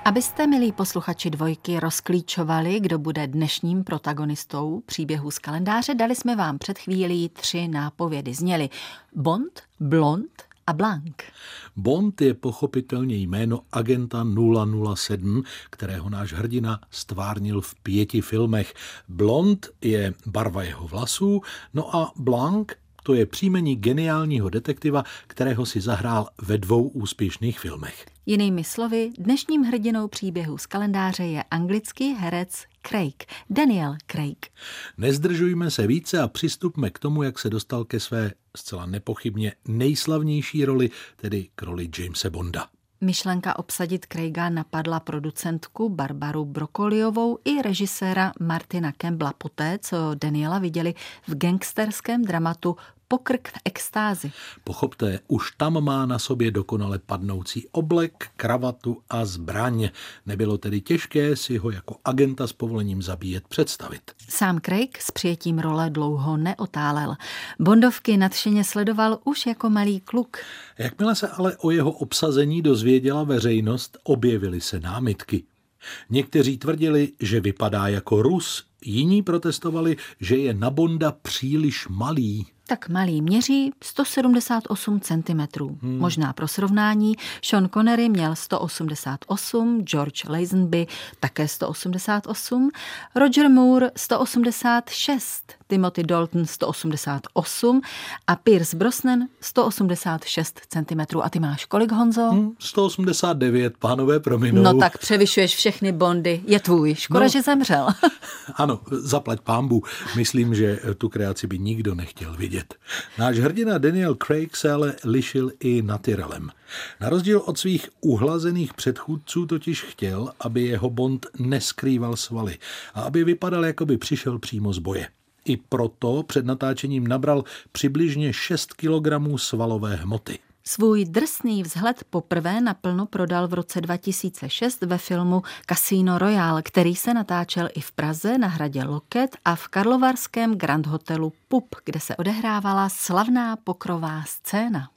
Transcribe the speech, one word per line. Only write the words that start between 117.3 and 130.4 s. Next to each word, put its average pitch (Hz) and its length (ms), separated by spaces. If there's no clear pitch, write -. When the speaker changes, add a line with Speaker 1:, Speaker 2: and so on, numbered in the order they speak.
Speaker 2:
od 156 120
svých 185 300
uhlazených 165 720
předchůdců 156 720
totiž 160 360
chtěl, 98 580
aby 120 220
jeho 120 280
Bond 127 360
neskrýval 123 800
svaly 110 420
a 107 60
aby 160 240
vypadal, 175 400
jako 160 220
by 135 120
přišel 127 400
přímo 104 340
z 92 60
boje. 85 300
I 123 120
proto 120 640
před 131 240
natáčením 131 600
nabral 135 380
přibližně 147 600
šest - 400
kilogramů 151 640
svalové 110 580
hmoty. 92 420